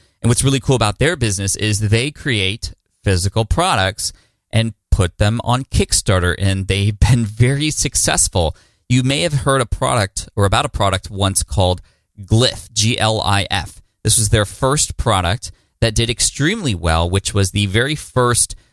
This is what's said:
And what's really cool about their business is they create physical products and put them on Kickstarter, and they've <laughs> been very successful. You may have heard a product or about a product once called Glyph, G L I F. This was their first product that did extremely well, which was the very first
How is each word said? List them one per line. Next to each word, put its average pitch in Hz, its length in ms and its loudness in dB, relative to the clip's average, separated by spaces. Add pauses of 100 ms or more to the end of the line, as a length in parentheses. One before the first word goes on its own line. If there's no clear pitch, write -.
(200)
And 117 80 0
what's 117 140 2
really 135 160 0
cool 131 160 0
about 107 240 0
their 160 160 2
business 104 400 -2
is 107 240 -2
they 113 320 2
create 107 640 -2 (300)
physical 98 400 0
products 127 680 0 (380)
and 113 240 0 (160)
put 95 280 0
them 107 260 0
on 127 180 0
Kickstarter, 92 760 0
and 95 300 -2
they've 101 340 0
<laughs> - 100 6
been 120 140 4
very 127 460 0
successful. - 880 0 (320)
You 127 160 2
may 139 160 0
have 170 120 0
heard 135 280 0
a 117 60 0
product 127 680 -2
or 101 100 0
about 113 220 2
a - 20 -8
product 98 400 -2
once 98 360 -2
called 90 360 0 (400)
Glyph, 110 520 0
G 110 260 0
L 110 220 0
I 101 320 0
F. 98 280 -6 (220)
This - 160 2
was 104 120 0
their 107 140 4
first - 520 0
product 95 560 -2 (280)
that 113 140 0
did 117 160 0
extremely 151 640 -2
well, 85 340 0
which 95 240 -2
was 98 200 0
the 104 140 0
very 120 280 0
first - 640 -2 (160)